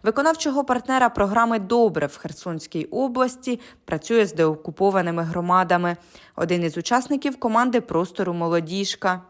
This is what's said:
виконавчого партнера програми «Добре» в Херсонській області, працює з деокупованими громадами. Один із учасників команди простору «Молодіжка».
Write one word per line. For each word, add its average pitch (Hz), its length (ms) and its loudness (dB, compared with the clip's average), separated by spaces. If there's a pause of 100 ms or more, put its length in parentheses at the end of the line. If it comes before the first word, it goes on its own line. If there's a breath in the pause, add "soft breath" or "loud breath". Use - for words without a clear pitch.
виконавчого 285 600 0
партнера 254 460 2
програми 226 500 2
«Добре» 190 480 2
в - 100 -10
Херсонській 160 680 -8
області, 254 720 -2 (260 loud breath)
працює 208 400 0
з 160 80 -6
деокупованими 170 920 0
громадами. 175 720 2 (380 loud breath)
Один 175 280 0
із 165 140 -2
учасників 254 640 -2
команди 233 420 2
простору 180 520 -2
«Молодіжка». 175 960 -2